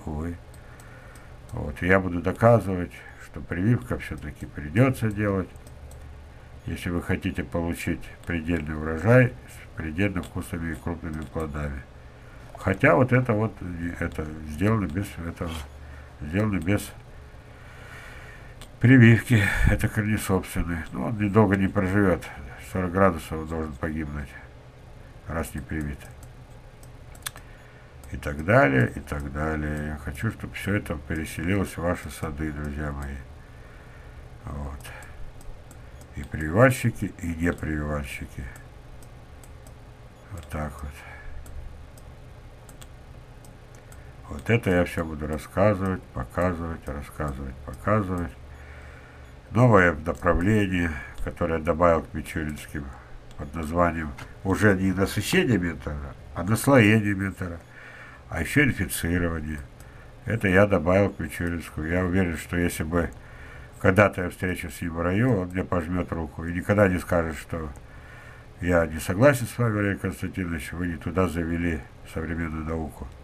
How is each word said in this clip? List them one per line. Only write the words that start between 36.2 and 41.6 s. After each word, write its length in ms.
прививальщики, 960
и 160
непрививальщики. 1080
Вот 160
так 240
вот. 100